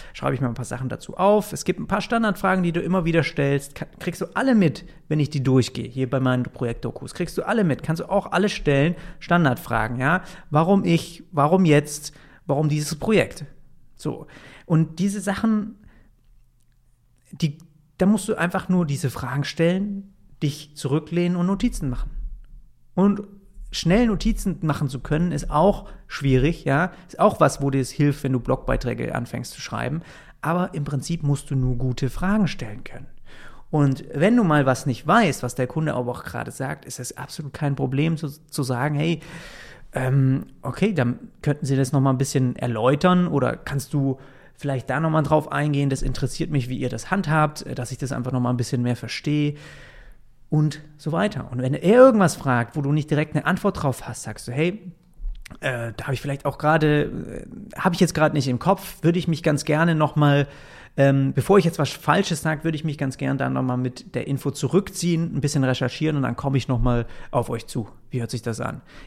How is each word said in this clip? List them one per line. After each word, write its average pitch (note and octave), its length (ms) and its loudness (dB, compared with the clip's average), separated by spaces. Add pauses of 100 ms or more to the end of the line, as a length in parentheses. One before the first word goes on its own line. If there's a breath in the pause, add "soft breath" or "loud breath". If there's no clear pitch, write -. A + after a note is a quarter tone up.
(120)
schreibe C#3 220 -2
ich C#3 80 -4
mal B2+ 60 0
ein A#2 60 -4
paar A#2 120 -6
Sachen B2 240 -6
dazu - 260 -10
auf.“ G3 380 2
Es - 100 -8
gibt - 160 -2
ein - 60 -6
paar G3+ 160 -2
Standardfragen, G3 600 0
die E3+ 100 0
du E3 100 -2
immer F3 240 0
wieder E3 160 4
stellst, C#3 520 -2
ka-, - 120 -12 (120)
kriegst - 220 -6
du F3+ 140 -4
alle C4 200 4
mit, E3+ 300 4 (240 loud breath)
wenn D3+ 100 2
ich D3 120 2
die C#3 120 -2
durchgehe, B2 460 2
hier B2+ 220 -4
bei C3+ 100 0
meinen B2+ 220 2
Projektdokus, - 720 -6
kriegst - 240 -6
du - 80 -2
alle G#3+ 180 2
mit, C#3+ 180 0
kannst D#3+ 200 -2
du - 80 -10
auch F#3+ 220 0
alle G3 180 2
stellen, D3 440 2 (240 loud breath)
Standardfragen, A#2+ 800 0
ja, D#3 220 0 (300 loud breath)
„Warum E3 340 4
ich, - 480 0
warum D#3+ 320 4
jetzt, D3+ 500 2 (300 loud breath)
warum D3+ 240 0
dieses D3+ 280 -2
Projekt?“ E3+ 500 0 (500)
So, - 300 -8 (400 loud breath)
und E3 320 2
diese G3 240 0
Sachen, G#3 540 -2 (1600 soft breath)
die, - 240 -2 (400)
da F#3 80 2
musst G#3 240 2
du G#3 60 -2
einfach F3 340 -2
nur F3+ 160 2
diese C#3 240 -2
Fragen C3 360 -4
stellen, G3 680 0 (300)
dich - 340 -4
zurücklehnen E3+ 600 0
und F3 100 0
Notizen F#3+ 440 0
machen. - 200 -4 (840)
Und G3 280 4 (480)
Schnell G#3+ 360 4
Notizen G#3 560 0
machen D3+ 260 -2
zu B2+ 120 -6
können, E3 300 0
ist - 200 -4
auch F3 380 2 (180 loud breath)
schwierig, C#3 580 2
ja. D#3+ 280 2 (140 loud breath)
Ist - 140 -12
auch G3+ 180 4
was, D3 220 4
wo C#3 80 0
dir C3+ 140 2
es B2 80 -4
hilft, C#3+ 340 2
wenn C3 80 0
du B2 80 0
Blogbeiträge B2 760 -2
anfängst A#2+ 380 -6
zu - 80 -16
schreiben. B2 400 -6 (400 loud breath)
Aber F3 320 -2
im D3 120 -4
Prinzip D3 380 -4
musst C#3+ 280 0
du C#3+ 40 0
nur B2+ 220 2
gute B2+ 320 -2
Fragen F#3+ 400 0
stellen G#2+ 340 -8
können. - 260 -14 (600 loud breath)
Und C#3+ 340 2 (100)
wenn G3 220 4
du A#3+ 60 6
mal D3+ 220 4
was B2+ 220 2
nicht B2 200 -2
weißt, F#3 360 4
was B2 120 -4
der B2+ 120 0
Kunde D#3+ 260 -2
aber A#2+ 180 -2
auch - 140 -10
gerade A#2 260 -8
sagt, C3+ 360 -8
ist - 120 -12
es - 200 -12
absolut C#3 340 -10
kein C#3+ 240 -2
Problem, C#3 400 0
so, D3 120 -8
zu - 340 -8
sagen, C3 320 0
„Hey, D#3+ 260 0 (720 loud breath)
ähm, C3 540 2 (160)
okay, F#3 320 -2
dann B2 240 0 (240)
könnten D3 240 -2
Sie C3+ 100 2
das C3 160 0
noch C#3 80 4
mal C3+ 100 4
ein B2+ 80 2
bisschen C3 380 0
erläutern D3 720 4
oder B2 280 2
kannst - 360 -6
du C3+ 260 0 (360 loud breath)
vielleicht C3+ 340 -4
da C3 100 0
noch D#3+ 120 2
mal D#3 100 4
drauf D3+ 320 2
eingehen? C#3+ 380 2
Das C3 100 -2
interessiert - 500 -2
mich, C3 200 0
wie B2+ 80 -4
ihr B2+ 100 -4
das - 220 -8
handhabt, D3+ 560 0
äh, - 80 -8
dass B2 180 -6
ich B2+ 60 -8
das B2+ 140 -6
einfach B2 200 -4
noch B2+ 80 0
mal B2 100 0
ein B2 60 0
bisschen A#2+ 240 -2
mehr B2 160 0
verstehe.“ D3 600 -2 (960 loud breath)
Und D3+ 300 2 (160)
so D3+ 160 -6
weiter. E3+ 400 -2
Und A#2+ 80 -4
wenn B2+ 140 0
er - 100 -4
irgendwas A3 500 8
fragt, A#2+ 400 0
wo D3+ 60 -2
du C#3 100 0
nicht D3+ 200 0
direkt D#3 260 0
eine - 80 -2
Antwort F#3 380 -2
drauf - 260 -2
hast, - 140 -12
sagst - 260 -12
du, A#2 40 -8
„Hey, F3 380 -2 (720)
äh, A#2 340 -6
da - 100 -10
habe C#3 100 -4
ich - 80 -6
vielleicht C#3 240 -6
auch C#3 100 -2
gerade, D3+ 460 4
äh, - 760 -10
habe F3+ 160 0
ich - 60 -4
jetzt E3+ 140 4
gerade D3+ 200 4
nicht C3+ 140 0
im B2 100 0
Kopf, - 440 -2
würde E3+ 160 4
ich F3 100 -2
mich D#3+ 140 -2
ganz D3 240 0
gerne D#3+ 280 2
noch D3+ 220 2
mal, C#3+ 300 6 (500 loud breath)
ähm, C3+ 380 4
bevor G3 240 6
ich E3+ 80 6
jetzt E3 120 0
was D3 120 0
Falsches E3 500 0
sag, D#3 240 -2
würde D#3+ 120 -2
ich D3 80 -6
mich D3+ 120 -4
ganz C3 220 -4
gern C3+ 180 -2
da C3 140 -2
noch C3 120 -2
mal B2+ 140 -2
mit B2+ 380 -6
der - 120 -4
Info C#3 240 -2
zurückziehen, E3+ 840 -2
ein C3 60 0
bisschen C#3+ 220 2
recherchieren C3 520 0
und C#3 60 0
dann A#2+ 120 -2
komme C#3 220 -2
ich B2 100 0
noch B2 140 0
mal A#2+ 260 2 (240 loud breath)
auf B2 200 -2
euch A2+ 160 -6
zu. G#2+ 200 -6 (220)
Wie B2 120 -6
hört A#2 100 -6
sich A#2+ 100 -8
das A2+ 220 -6
an?“ - 180 -8 (260 loud breath)